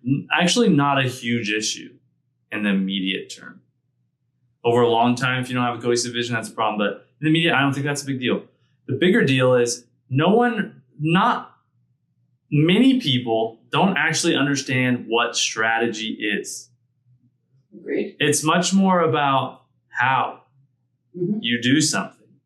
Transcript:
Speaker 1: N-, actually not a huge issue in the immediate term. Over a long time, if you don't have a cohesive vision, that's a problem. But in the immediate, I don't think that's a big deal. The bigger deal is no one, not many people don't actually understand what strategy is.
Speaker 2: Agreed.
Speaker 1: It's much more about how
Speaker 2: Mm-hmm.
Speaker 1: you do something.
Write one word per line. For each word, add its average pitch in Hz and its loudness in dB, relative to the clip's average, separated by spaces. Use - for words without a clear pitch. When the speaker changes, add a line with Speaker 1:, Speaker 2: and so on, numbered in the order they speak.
Speaker 1:
N-, 139 -2
actually 185 2
not 143 2
a 127 -2
huge 120 -4
issue - -6
in 104 -8
the 104 0
immediate 95 -4
term. - -20
Over 120 2
a 120 4
long 120 2
time, 127 -2
if 127 -8
you 127 -6
don't 123 0
have 117 -2
a 117 -12
cohesive 120 -2
vision, 120 -4
that's 110 -6
a - -18
problem. 107 -2
But 101 -2
in 147 -6
the 156 2
immediate, 165 2
I 135 2
don't 139 2
think 139 -4
that's 143 -4
a - -14
big 131 -6
deal. 123 -2
The 127 -4
bigger 180 4
deal 127 4
is 120 0
no 151 2
one, 233 0
not 170 0
many 208 4
people 120 -2
don't 170 2
actually 156 0
understand 127 0
what 117 0
strategy 110 -2
is. - -14
Speaker 2:
Agreed. - -8
Speaker 1:
It's 147 0
much 180 0
more 190 4
about 143 0
how 127 -2
Speaker 2:
Mm-hmm. 135 -2
Speaker 1:
you 120 -2
do 135 2
something. - -4